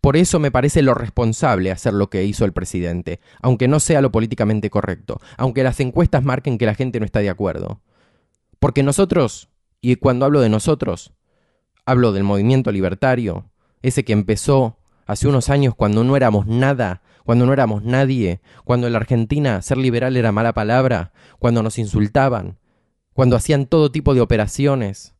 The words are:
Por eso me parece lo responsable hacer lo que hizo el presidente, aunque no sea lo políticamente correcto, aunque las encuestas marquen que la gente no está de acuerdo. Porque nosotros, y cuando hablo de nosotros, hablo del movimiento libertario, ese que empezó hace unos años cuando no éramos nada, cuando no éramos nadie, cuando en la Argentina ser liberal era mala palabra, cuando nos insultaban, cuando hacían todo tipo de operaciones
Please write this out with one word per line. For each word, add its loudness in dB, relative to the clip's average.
Por 4
eso 2
me 0
parece 2
lo 4
responsable -2
hacer -4
lo 0
que -2
hizo -2
el -2
presidente, -6
aunque 0
no 2
sea 2
lo 2
políticamente -2
correcto, -6
aunque -2
las -2
encuestas 0
marquen -2
que 0
la 0
gente -4
no -2
está -2
de 0
acuerdo. -6
Porque 0
nosotros, 0
y 2
cuando 0
hablo 4
de 4
nosotros, -2
hablo 2
del 0
movimiento 2
libertario, -2
ese 0
que -2
empezó 0
hace -4
unos 0
años 2
cuando 0
no 2
éramos 2
nada, -2
cuando 2
no 2
éramos 0
nadie, -2
cuando 0
en -2
la 0
Argentina -2
ser -2
liberal 0
era 2
mala 0
palabra, 0
cuando 0
nos -4
insultaban, -2
cuando 4
hacían 0
todo 2
tipo 0
de 4
operaciones -2